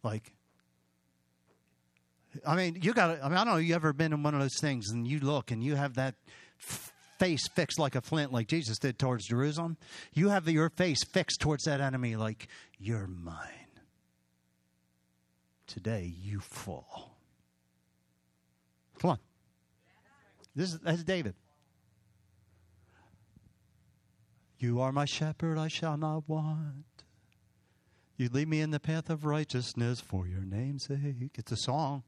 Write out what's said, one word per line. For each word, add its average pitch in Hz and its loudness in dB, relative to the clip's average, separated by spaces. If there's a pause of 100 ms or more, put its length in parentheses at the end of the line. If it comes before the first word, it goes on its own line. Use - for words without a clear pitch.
Like, 110 -4 (2250)
I 156 4
mean, 175 2
you 185 4
gotta, 175 4
I 135 -2
mean, 170 4
I 196 6
don't 233 4
know, 160 6
you 165 4
ever 160 4
been 156 2
in 147 0
one 147 2
of 139 2
those 135 0
things 123 0
and 117 -2
you 139 0
look 139 0
and 117 -2
you 147 0
have 139 0
that 131 0 (460)
f-, - -12 (260)
face 170 2
fixed - 0
like 139 2
a 127 2
flint 147 0
like 117 2
Jesus 120 0
did 131 -2
towards 123 0
Jerusalem? 151 0 (360)
You 170 4
have 190 2
your 160 4
face 170 2
fixed - 0
towards 147 0
that 143 2
enemy 127 0
like, 110 -4 (320)
"You're 101 -2
mine. 85 -10 (2250)
Today 98 -4
you 101 -6
fall." - -14 (1800)
Come 175 4
on. 113 0 (1400)
This 175 -2
is, 165 -8
that's 170 0
David. 156 0 (3250)
"You 120 2
are 131 2
my 143 2
shepherd, 156 -2
I 160 0
shall 156 -2
not 156 -2
want. 156 -2 (1300)
You 123 2
lead 139 2
me 156 2
in 156 2
the 147 0
path 160 -2
of 156 -2
righteousness 123 0
for 92 -4
your 92 -4
name's 123 -4
sake." 139 -4
It's 117 -6
a 117 -2
song. 139 -2